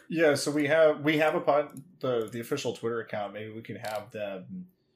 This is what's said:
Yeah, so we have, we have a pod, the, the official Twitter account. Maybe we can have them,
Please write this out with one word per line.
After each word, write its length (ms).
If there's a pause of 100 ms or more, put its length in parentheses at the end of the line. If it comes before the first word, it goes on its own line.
Yeah, 240
so 160
we 160
have, 360
we 180
have 160
a 60
pod, 380 (200)
the, 320
the 80
official 340
Twitter 280
account. 320
Maybe 180
we 100
can 140
have 360
them, 560 (280)